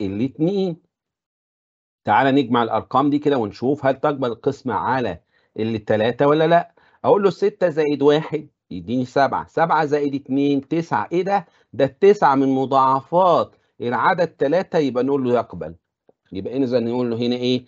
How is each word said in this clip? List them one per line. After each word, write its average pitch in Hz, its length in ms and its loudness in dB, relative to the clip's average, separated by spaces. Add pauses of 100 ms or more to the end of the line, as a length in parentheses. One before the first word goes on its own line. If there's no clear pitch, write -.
الاتنين. 156 760 -4 (1300)
تعالى 131 380 4
نجمع 120 200 0
الأرقام 113 480 0
دي 143 80 0
كده 143 200 0
ونشوف 127 480 -4
هل 131 140 0
تقبل 139 280 -2
القسمة 117 460 -6
على 104 460 -4 (380)
التلاتة 113 680 -2
ولا 156 200 2
لأ. 170 280 2 (300)
أقول 190 180 4
له 196 80 2
ستة 185 380 -2
زائد 147 340 -2
واحد 151 460 0 (220)
يديني 107 340 -6
سبعة، 127 420 -2
سبعة 160 380 0
زائد 147 300 -2
اتنين 139 540 -2
تسعة. 151 440 -4
إيه 180 100 0
ده؟ 196 240 -2 (260)
ده 117 120 0
التسعة 170 500 4
من 135 200 2
مضاعفات 135 1040 2 (240)
العدد 160 480 0
تلاتة، 170 500 -2
يبقى 123 260 0
نقول 139 200 -2
له 120 100 0
يقبل. 87 400 -4 (580)
يبقى 104 240 -8
إذا 127 240 0
نقول 120 300 -4
له 113 60 -4
هنا 120 200 -2
إيه؟ 127 320 -2